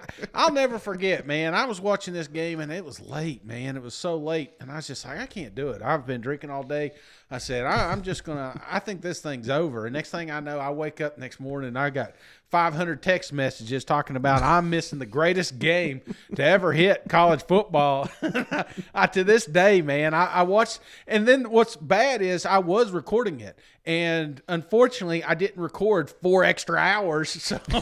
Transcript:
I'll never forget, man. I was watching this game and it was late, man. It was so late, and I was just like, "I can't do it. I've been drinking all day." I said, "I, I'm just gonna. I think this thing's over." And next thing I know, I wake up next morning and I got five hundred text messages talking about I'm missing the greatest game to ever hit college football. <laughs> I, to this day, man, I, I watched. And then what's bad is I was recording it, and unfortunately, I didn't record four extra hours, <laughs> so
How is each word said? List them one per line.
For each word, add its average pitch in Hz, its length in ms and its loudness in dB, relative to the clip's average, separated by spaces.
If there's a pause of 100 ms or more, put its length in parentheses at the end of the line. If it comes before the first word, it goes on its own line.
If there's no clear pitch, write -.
(340)
I'll 311 180 2
never 262 280 0
forget, 180 480 -2
man. 160 260 -2
I 220 120 0
was 208 140 -6
watching 196 360 -2
this 160 120 -6
game 160 320 -6
and 151 120 -8
it 185 120 -8
was 127 160 -16
late, 139 460 -8
man. 127 320 -8
It 127 60 -14
was 120 100 -14
so 165 240 -4
late, 156 420 -4
and 127 120 -16
I 151 60 -12
was 151 100 -10
just 131 180 -12
like, 139 140 -12
"I 254 80 -10
can't 123 260 -12
do 135 160 -4
it. 104 140 -8
I've 135 240 0
been 127 140 -4
drinking 143 280 -6
all 139 140 -8
day." 147 300 -4 (360)
I 127 80 -8
said, 123 300 -4
"I, 185 240 0
I'm 196 100 -4
just 185 220 -6
gonna. 139 440 -8
I 185 120 -4
think 196 240 -10
this 175 160 -6
thing's 127 280 -8
over." 135 380 -2
And 117 80 -8
next 156 160 -6
thing 170 220 -8
I 151 80 -6
know, 147 180 -8
I 139 140 -4
wake 151 300 -6
up 147 180 -6
next 123 200 -14
morning 139 280 -8
and 123 100 -6
I 143 140 0
got 131 240 -6 (340)
five 170 240 2
hundred 165 300 -4
text 180 280 0
messages 131 540 -4
talking 147 300 0
about 135 260 4
I'm 170 300 4
missing 160 260 -2
the 131 80 -8
greatest 156 540 0
game 156 420 0 (340)
to 135 80 0
ever 180 300 6
hit 170 360 4
college 170 360 6
football. 147 680 2
<laughs> - 800 -6
I, 190 140 2
to 190 160 0
this 220 220 4
day, 180 380 6
man, 151 320 0
I, 175 100 4
I 175 180 2
watched. 202 360 2 (280)
And 214 200 0
then 254 240 6
what's 226 240 4
bad 202 480 2
is 180 220 0
I 190 140 4
was 196 320 2
recording 180 500 -2
it, 98 160 -16 (280)
and 165 600 -2
unfortunately, 180 760 2
I 151 100 0
didn't 180 280 -2
record 175 480 0
four 180 340 4
extra 170 340 2
hours, 165 520 2
<laughs> 170 140 -8
so - 160 -4 (220)